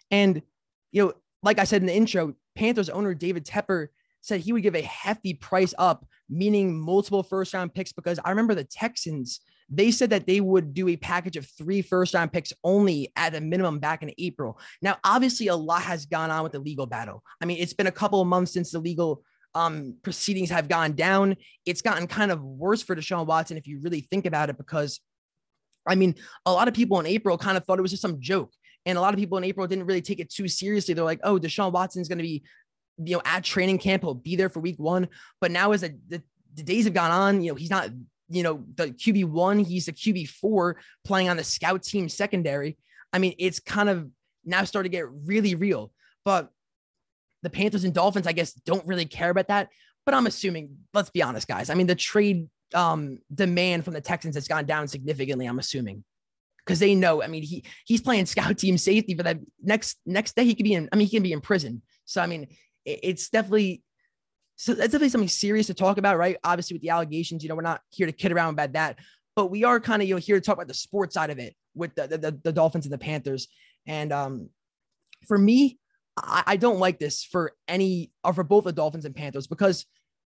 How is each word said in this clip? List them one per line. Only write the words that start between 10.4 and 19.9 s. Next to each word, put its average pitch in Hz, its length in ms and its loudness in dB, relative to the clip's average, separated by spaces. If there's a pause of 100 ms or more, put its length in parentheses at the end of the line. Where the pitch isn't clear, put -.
would 185 340 2
do 180 140 0
a 170 80 2
package 175 400 -4
of 135 100 -10 (100)
three 190 240 0
first 185 320 2
round 170 200 0
picks 165 200 -4 (120)
only 185 520 2
at 165 180 0
a 151 60 -8
minimum 160 380 0
back 151 240 -4
in 151 160 -10
April. 151 400 -8 (240)
Now, 190 220 -2
obviously, 240 420 2
a 175 100 2
lot 165 260 0
has 170 220 -6
gone 160 260 -2
on 160 120 -2
with 156 100 -6
the 147 60 -10
legal 139 260 -8
battle. 113 380 -10 (180)
I - 60 -4
mean, 175 120 -2
it's 170 140 -4
been 196 140 0
a 180 60 0
couple 202 280 2
of 180 80 2
months 180 240 2
since 175 200 -4
the 165 60 -6
legal, 165 440 -2 (320)
um, 156 480 -4